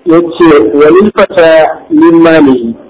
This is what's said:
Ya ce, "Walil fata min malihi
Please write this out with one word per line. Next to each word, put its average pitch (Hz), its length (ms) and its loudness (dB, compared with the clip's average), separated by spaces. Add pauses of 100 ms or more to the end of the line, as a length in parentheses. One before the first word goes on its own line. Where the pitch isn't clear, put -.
Ya 170 180 -2
ce, 170 300 -2 (220)
"Walil 160 400 0
fata 185 380 0 (380)
min 165 300 0
malihi 139 580 0 (140)